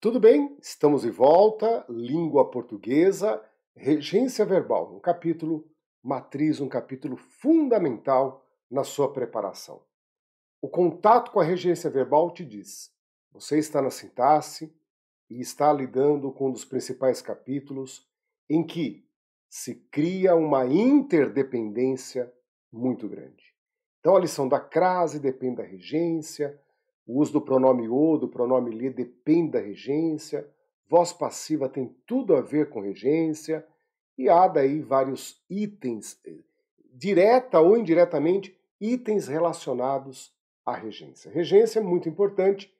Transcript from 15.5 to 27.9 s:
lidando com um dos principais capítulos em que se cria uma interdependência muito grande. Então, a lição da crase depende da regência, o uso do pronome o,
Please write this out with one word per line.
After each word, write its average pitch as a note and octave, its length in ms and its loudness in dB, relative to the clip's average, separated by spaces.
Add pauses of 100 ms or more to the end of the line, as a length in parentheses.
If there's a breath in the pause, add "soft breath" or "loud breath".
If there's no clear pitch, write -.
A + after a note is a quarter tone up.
lidando C#3 640 0
com C3+ 160 -4
um C3 40 -2
dos - 120 -10
principais B2+ 560 -4
capítulos C3+ 880 -12 (400)
em D#3+ 160 0
que D#3+ 420 -8 (440)
se - 240 -14 (160)
cria F3+ 440 0
uma D3+ 300 2
interdependência C3 1700 0 (400)
muito A#2 340 -6
grande. - 480 -16 (440)
Então, F#3 180 4
a F#3+ 40 6
lição D3 280 -4
da C#3 120 0
crase F3+ 600 -2
depende C3 360 -4
da A#2 60 -10
regência, D3 960 -6 (480)
o A#2+ 120 -4
uso D3 140 0
do D3 80 0
pronome B2+ 480 2
o, D3+ 280 2